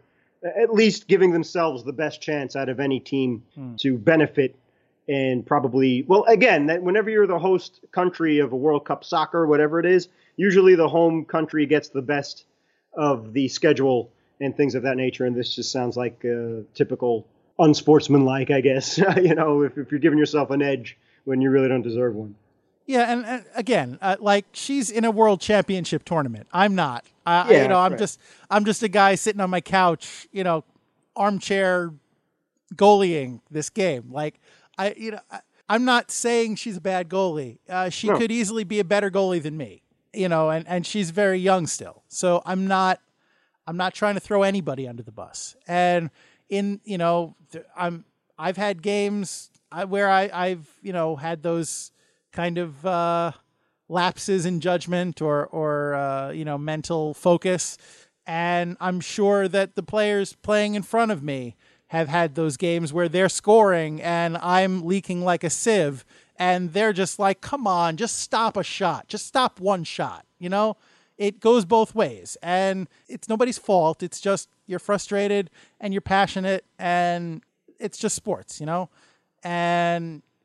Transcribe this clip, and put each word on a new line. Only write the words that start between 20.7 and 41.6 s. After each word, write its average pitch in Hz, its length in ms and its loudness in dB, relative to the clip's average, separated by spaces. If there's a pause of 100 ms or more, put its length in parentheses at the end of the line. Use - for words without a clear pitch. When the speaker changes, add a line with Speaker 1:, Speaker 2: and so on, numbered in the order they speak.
Speaker 1:
when 131 160 0
you 135 80 2
really 135 180 4
don't 127 140 0
deserve 117 340 -2
one. 104 200 -12 (500)
Speaker 2:
Yeah, 240 260 0
and, 240 140 -4
and 233 280 -10
again, 190 480 -2
uh, 196 180 0
like, 208 340 2
she's 277 360 -4
in 220 140 -2
a 226 80 2
world 214 300 4
championship 190 640 0
tournament. 131 480 -4
I'm 196 200 4
not. 143 300 -2 (220)
I, 175 160 4
I, 180 100 4
Speaker 1:
Yeah, 147 120 8
Speaker 2:
you 131 40 2
know, 185 100 4
I'm 185 140 4
Speaker 1:
right. 175 80 -6
Speaker 2:
just, 202 200 -4 (300)
I'm 208 140 2
just 208 180 -2
a 226 60 -2
guy 196 280 6
sitting 202 260 -2
on 185 80 0
my 185 100 0
couch, - 720 0
you 196 120 -6
know, 165 200 0 (540)
armchair 190 720 0 (840)
goalieing 175 640 4 (100)
this 147 180 -6
game. 156 400 -2
Like, 151 300 -8 (380)
I, 196 200 -2
you 220 140 -10
know, 208 80 -12 (100)
I, 202 120 -18 (260)
I'm 226 160 2
not 247 260 2
saying 233 460 -2
she's 196 220 -10
a 170 40 -14
bad 180 280 -4
goalie. 156 580 -4
Uh, 185 220 -4
she - 180 -6
Speaker 1:
No. 202 100 4
Speaker 2:
could 226 140 0
easily 226 320 -2
be 208 160 -4
a 196 60 0
better 202 260 0
goalie 185 320 0
than 151 140 -8
me, 107 260 -14 (300)
you 185 160 -2
know, 160 200 2
and, 160 180 -2
and 175 200 -4
she's 196 240 -4
very 190 280 2
young 185 280 2